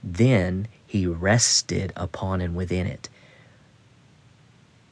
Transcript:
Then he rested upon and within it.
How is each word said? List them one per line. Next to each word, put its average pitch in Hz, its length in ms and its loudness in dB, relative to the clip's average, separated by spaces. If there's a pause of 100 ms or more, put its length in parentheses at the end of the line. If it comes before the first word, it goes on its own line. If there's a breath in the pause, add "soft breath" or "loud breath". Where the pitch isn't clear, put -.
Then 95 640 2 (200)
he 98 180 0
rested 90 880 2
upon 92 460 -4
and 87 140 -4
within 90 320 -2
it. - 200 -10 (1800 soft breath)